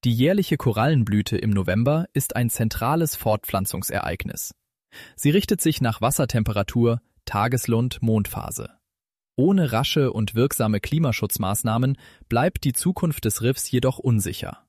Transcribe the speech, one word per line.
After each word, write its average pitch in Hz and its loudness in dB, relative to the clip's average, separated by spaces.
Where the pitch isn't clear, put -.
Die 120 2
jährliche 160 2
Korallenblüte 110 2
im 107 0
November 113 2
ist - -2
ein 117 0
zentrales 139 -2
Fortpflanzungsereignis. - -4
Sie - 2
richtet 190 2
sich - 2
nach 113 0
Wassertemperatur, 117 0
Tageslund, 120 0
Mondphase. - -2
Ohne 165 2
rasche 131 0
und 107 -4
wirksame 110 2
Klimaschutzmaßnahmen 117 0
bleibt 131 0
die 131 0
Zukunft - -2
des 110 -2
Riffs 127 0
jedoch 127 0
unsicher. - -2